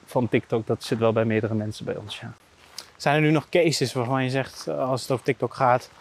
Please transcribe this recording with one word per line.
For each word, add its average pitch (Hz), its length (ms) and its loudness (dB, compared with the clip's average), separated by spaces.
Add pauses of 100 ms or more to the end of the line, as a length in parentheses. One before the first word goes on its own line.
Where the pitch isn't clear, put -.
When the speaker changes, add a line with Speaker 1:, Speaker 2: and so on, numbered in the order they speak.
Speaker 1:
van 123 240 0
TikTok, 117 380 -2
dat 113 160 -2
zit 120 140 -2
wel 113 160 4
bij 110 120 2
meerdere 110 280 0
mensen 107 320 -6
bij 101 100 -4
ons, 101 240 -12
ja. 113 140 -14 (640)
Speaker 2:
Zijn 147 180 2
er 156 60 4
nu 151 100 4
nog 156 180 2
cases 160 440 2
waarvan 131 300 0
je 127 60 0
zegt, 131 380 -4
eh, 147 220 -2
als 127 120 -2
het - 100 -4
over 131 140 -2
TikTok 131 280 -2
gaat, 123 360 2 (120)